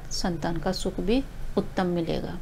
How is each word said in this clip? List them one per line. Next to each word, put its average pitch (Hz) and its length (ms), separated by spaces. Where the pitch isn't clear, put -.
संतान 170 460
का 185 160
सुख - 280
भी 226 220
उत्तम 190 280
मिलेगा। 170 560